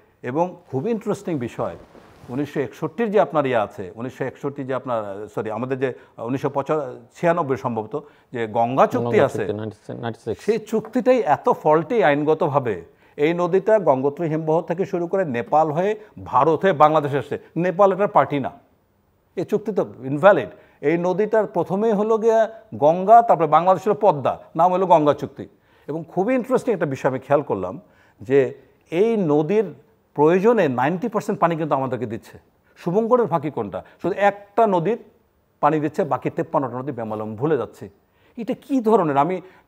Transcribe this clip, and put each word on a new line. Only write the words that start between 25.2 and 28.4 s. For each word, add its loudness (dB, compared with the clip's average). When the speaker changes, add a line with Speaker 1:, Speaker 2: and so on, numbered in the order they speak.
Speaker 1:
এবং -8
খুবই -2
ইন্টারেস্টিং -2
একটা -2
বিষয় -2
আমি -6
খেয়াল 0
করলাম -6
যে 2